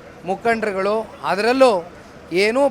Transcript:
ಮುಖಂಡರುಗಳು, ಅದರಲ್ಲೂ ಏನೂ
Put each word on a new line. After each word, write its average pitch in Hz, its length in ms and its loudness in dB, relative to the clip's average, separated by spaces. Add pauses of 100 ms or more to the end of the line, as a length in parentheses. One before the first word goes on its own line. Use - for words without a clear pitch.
(300)
ಮುಖಂಡರುಗಳು, 208 680 -2 (340)
ಅದರಲ್ಲೂ 240 400 4 (720)
ಏನೂ 226 280 2